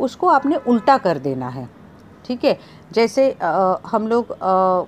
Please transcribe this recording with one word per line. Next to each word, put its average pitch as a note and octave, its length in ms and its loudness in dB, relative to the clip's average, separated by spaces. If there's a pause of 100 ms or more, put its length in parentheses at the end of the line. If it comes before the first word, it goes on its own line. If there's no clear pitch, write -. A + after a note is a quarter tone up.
उसको C4 260 -4
आपने C#4 300 2
उल्टा A#3+ 420 2
कर E3 200 -2
देना C3 300 -4
है, B2 200 -10 (560)
ठीक B3 200 -4
है। - 140 2 (340)
जैसे, A#3 500 2
अ, F#3 440 0
हम A3 220 -2
लोग, A#3 220 0
अ, - 60 -10 (500)